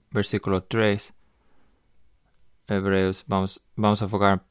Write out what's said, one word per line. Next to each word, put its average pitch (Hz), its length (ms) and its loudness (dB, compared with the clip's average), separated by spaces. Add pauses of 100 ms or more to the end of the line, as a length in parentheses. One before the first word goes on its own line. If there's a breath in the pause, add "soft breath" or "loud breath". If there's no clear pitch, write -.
(120)
versículo 98 500 -2
tres. 107 500 -2 (1600)
Hebreos, 95 580 0
vamos, 95 340 -2 (140)
vamos 104 260 2
a 107 40 -4
enfocar 98 460 2